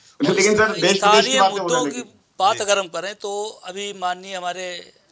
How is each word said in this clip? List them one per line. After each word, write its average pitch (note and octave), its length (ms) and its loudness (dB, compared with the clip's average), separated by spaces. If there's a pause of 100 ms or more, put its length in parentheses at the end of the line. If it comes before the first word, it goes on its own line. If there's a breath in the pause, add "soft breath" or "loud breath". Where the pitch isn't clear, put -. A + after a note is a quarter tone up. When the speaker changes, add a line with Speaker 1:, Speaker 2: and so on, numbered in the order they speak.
(220 soft breath)
Speaker 1:
लेकिन G#3 340 4
सर, G#3+ 120 4
देश G#3+ 60 -4
विदेश F#3 180 2
की G3 60 0
Speaker 2:
स्थानीय A3 420 4
Speaker 1:
बातें G3 160 4
हो G3 60 -4
Speaker 2:
मुद्दों E3+ 220 0
Speaker 1:
रही C#3 80 -4
Speaker 2:
की B2 60 -10
Speaker 1:
हैं। - 220 -14 (180)
Speaker 2:
बात G3+ 180 2
Speaker 3:
जी। A3+ 60 -4
Speaker 2:
अगर G3+ 160 2
हम F#3 100 -4
करें F3 260 -8
तो G#3 500 -10
अभी G3+ 280 -10
माननीय F#3 420 -6
हमारे F3+ 580 -8 (200)